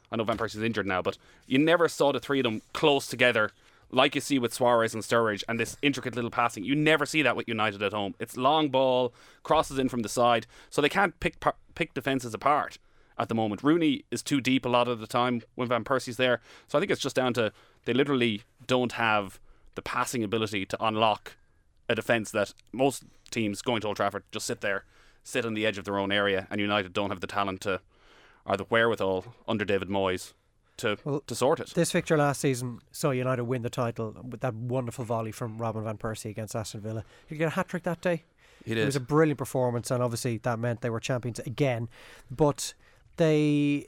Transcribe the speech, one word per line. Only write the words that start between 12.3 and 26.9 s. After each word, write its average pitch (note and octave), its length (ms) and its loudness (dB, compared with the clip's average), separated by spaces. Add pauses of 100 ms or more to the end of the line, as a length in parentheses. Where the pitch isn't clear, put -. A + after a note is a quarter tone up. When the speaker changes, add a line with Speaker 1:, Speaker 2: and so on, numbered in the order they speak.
Speaker 1:
apart C#3 460 0 (400)
at A#2 100 -2
the A2+ 60 0
moment. G#2+ 260 0
Rooney D#3 480 4
is A#2+ 140 -4
too C#3+ 180 0
deep B2+ 240 2
a B2+ 40 0
lot A#2+ 180 4
of B2 120 -2
the A2 60 -12
time B2 380 0 (100)
when B2 140 -6
Van A#2 160 0
Persie's B2+ 340 -4
there. B2 240 2 (260)
So - 80 0
I D3 60 4
think G3 100 0
it's C3+ 100 0
just C#3 140 -4
down B2+ 200 0
to A2 180 0 (320)
they A#2+ 80 0
literally B2 480 2 (240)
don't B2+ 280 2
have G#2+ 460 0 (360)
the - 80 -10
passing B2 400 -4
ability G#2 420 -2
to - 180 -6
unlock A2 540 0 (500)
a A#2+ 60 2
defence A2 380 0
that G#2 240 0 (160)
most C3 320 0 (260)
teams G#2+ 320 -2
going A#2 200 0
to G#2+ 80 -4
Old G2+ 80 -4
Trafford G2+ 340 0
just - 160 -8
sit A#2+ 140 -6
there, G2 240 -2 (380)
sit A#2+ 220 -2
on A2+ 80 -4
the G#2+ 140 0
edge G#2 100 -2
of F#2+ 80 -8
their G2+ 140 0
own G2 120 0
area, G2+ 380 2
and G#2 100 -4
United G2+ 340 0